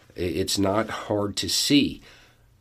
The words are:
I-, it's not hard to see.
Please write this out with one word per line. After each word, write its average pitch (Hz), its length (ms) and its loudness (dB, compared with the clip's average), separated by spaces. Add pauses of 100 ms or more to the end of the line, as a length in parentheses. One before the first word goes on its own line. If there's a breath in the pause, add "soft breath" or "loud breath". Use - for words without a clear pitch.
(160 soft breath)
I-, - 40 -8
it's 87 360 -2
not 98 320 2
hard 104 480 -4
to - 140 -4
see. - 500 2 (600 soft breath)